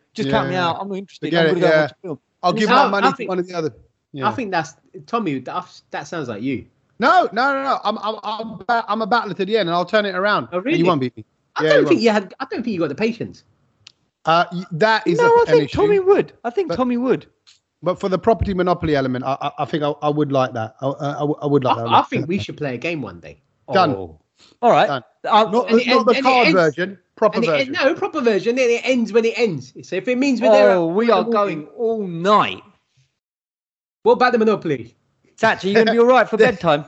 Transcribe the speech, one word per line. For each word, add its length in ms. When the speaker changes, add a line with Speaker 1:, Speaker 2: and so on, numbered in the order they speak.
Speaker 1:
Just 160
count 180
me 60
Speaker 2:
Yeah. 140
Speaker 1:
out. 120
I'm 80
not 80
interested. 300
Speaker 2:
Forget 160
Speaker 1:
I'm 40
Speaker 2:
it, 40
Speaker 1:
gonna 0
go 80
Speaker 2:
yeah. 140
Speaker 1:
watch 80
a 120
film." 160
Speaker 2:
I'll 100
Speaker 1:
And 60
Speaker 2:
give 120
Speaker 1:
it's 40
Speaker 2:
my 100
Speaker 3:
I, 40
Speaker 2:
money 180
Speaker 3:
I 40
Speaker 2:
to 60
Speaker 3:
think, 120
Speaker 2:
one 100
of 80
the 80
other. 200
Yeah. 160
Speaker 3:
I 40
think 180
that's, 220
Tommy, 340
that, 400
that 180
sounds 220
like 100
you. 240
Speaker 2:
No, 340
no, 180
no, 100
no. 220
I'm, 140
I'm, 240
I'm, 440
ba-, 220
I'm 140
a 40
battler 280
to 100
the 140
end, 100
and 80
I'll 80
turn 220
it 80
around. 380
Speaker 3:
Oh, 60
Speaker 2:
And 60
you 80
Speaker 3:
really? 120
Speaker 2:
won't 180
beat 160
me. 80
Speaker 3:
I 80
Speaker 2:
Yeah, 40
Speaker 3:
don't 140
Speaker 2:
you 60
Speaker 3:
think 80
Speaker 2:
won't. 60
Speaker 3:
you 100
had, 280
I 100
don't 120
think 100
you 80
got 80
the 60
patience. 500
Speaker 2:
Uh, 280
y-, 200
that 340
is 120
Speaker 1:
No, 80
Speaker 2:
a, 20
Speaker 1:
I 120
Speaker 2:
an 80
Speaker 1:
think 160
Speaker 2:
issue. 120
Speaker 1:
Tommy 220
would. 340
I 40
think 200
Speaker 2:
But 80
Speaker 1:
Tommy 200
would. 300
Speaker 2:
But 180
for 80
the 100
property 360
monopoly 420
element, 300
I, 160
I, 160
I 80
think 160
I, 80
I 80
would 240
like 220
that. 260
I, 60
I, 380
I 40
would 180
like 120
Speaker 3:
I, 60
Speaker 2:
that. 100
Speaker 3:
I 100
think 260
we 100
should 180
play 180
a 40
game 240
one 180
day. 220
Speaker 2:
Done. 160
Speaker 1:
Oh. 280
All 80
right. 160
Speaker 2:
Done. 160
Speaker 1:
Um, 240
Speaker 2:
Not, 180
Speaker 3:
And 100
it 80
Speaker 2:
not 100
Speaker 3:
end-, 80
Speaker 2:
the 60
Speaker 3:
and 60
it 40
Speaker 2:
card 240
Speaker 3:
ends, 80
Speaker 2:
version, 440
proper 200
Speaker 3:
and 80
it 40
Speaker 2:
version. 280
Speaker 3:
end-, 80
no, 100
proper 280
version. 300
And 60
it 160
ends 260
when 140
it 120
ends. 360
So 100
if 120
it 80
means 240
we're 100
there 200
Speaker 1:
Oh, 160
we 180
Speaker 3:
in 40
the 80
Speaker 1:
are 80
Speaker 3:
morning. 80
Speaker 1:
going 20
all 300
night. 560
Speaker 3:
What 120
about 180
the 60
Monopoly? 580
Speaker 1:
Thatcher, 300
you 60
gonna 180
be 60
all 80
right 220
for 80
Speaker 2:
<laughs> 20
Then 160
Speaker 1:
bedtime? 340